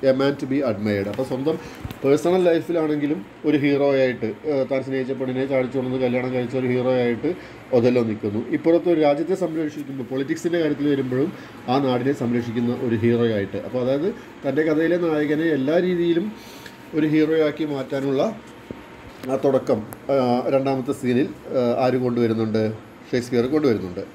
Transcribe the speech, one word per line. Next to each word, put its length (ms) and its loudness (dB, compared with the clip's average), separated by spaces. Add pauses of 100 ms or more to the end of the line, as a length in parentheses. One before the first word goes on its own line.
a 120 6
man 200 2
to 120 -4
be 40 2 (120)
admired. 420 0
അപ്പോൾ 180 -4
സ്വന്തം 260 -2 (460)
personal 460 4
ലൈഫിലാണെങ്കിലും 720 0 (280)
ഒരു 160 4
hero 240 4 (140)
ആയിട്ട്, 280 0 (220)
ഏഹ്, 200 2
താൻ 160 0
സ്നേഹിച്ച 320 -2
പെണ്ണിനെ 320 -2
ചാടിച്ചു 260 0
കൊണ്ടുവന്ന് 280 -2
കല്യാണം 300 0
കഴിച്ച 260 -2
ഒരു 120 0
hero 180 2 (120)
ആയിട്ട് 280 0 (460)
Othelo 320 4
നിൽക്കുന്നു. 320 -2 (160)
ഇപ്പുറത്ത് 360 4
ഒരു 140 2
രാജ്യത്തെ 380 0
സംരക്ഷിക്കുമ്പോൾ 680 -6
പൊളിറ്റിക്സിൻ്റെ 520 -2
കാര്യത്തിൽ 300 0
വരുമ്പോഴും 380 0 (400)
ആ 60 4 (100)
നാടിനെ 340 2
സംരക്ഷിക്കുന്ന 560 0 (100)
ഒരു 80 2 (100)
hero 200 4 (120)
ആയിട്ട്. 200 -4 (120)
അപ്പോൾ 160 -4
അതായത് 240 0 (360)
തൻ്റെ 240 0
കഥയിലെ 380 2
നായകനെ 400 0 (100)
എല്ലാ 200 2 (100)
രീതിയിലും 400 2 (680)
ഒരു 180 2
hero 200 4 (120)
ആക്കി 260 -4
മാറ്റാനുള്ള 480 -2 (1120)
ആ 40 0 (120)
തുടക്കം, 320 2 (340)
ആ, 20 4 (400)
രണ്ടാമത്തെ 460 0
സീനിൽ, 260 2 (300)
ആ, 40 2 (240)
ആര് 200 2
കൊണ്ടുവരുന്നുണ്ട്? 580 0 (480)
ഷേക്സ്പിയർ 420 0
കൊണ്ടുവരുന്നുണ്ട്. 600 0